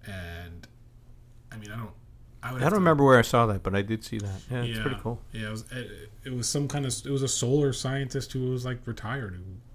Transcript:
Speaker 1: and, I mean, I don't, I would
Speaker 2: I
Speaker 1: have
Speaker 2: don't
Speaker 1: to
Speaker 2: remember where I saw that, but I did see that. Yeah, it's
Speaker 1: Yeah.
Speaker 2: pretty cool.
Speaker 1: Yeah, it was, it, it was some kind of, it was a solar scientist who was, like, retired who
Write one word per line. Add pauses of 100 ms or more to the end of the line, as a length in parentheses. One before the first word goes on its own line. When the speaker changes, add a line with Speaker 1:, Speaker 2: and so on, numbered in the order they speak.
Speaker 1:
and, (840)
I
mean,
I
don't, (500)
I
would
Speaker 2:
I
Speaker 1:
have
Speaker 2:
don't
Speaker 1:
to
Speaker 2:
remember
where
I
saw
that,
but
I
did
see
that.
Yeah,
it's
Speaker 1:
Yeah.
Speaker 2:
pretty
cool. (120)
Speaker 1:
Yeah,
it
was,
it, (140)
it
was
some
kind
of, (120)
it
was
a
solar
scientist
who
was,
like,
retired
who (320)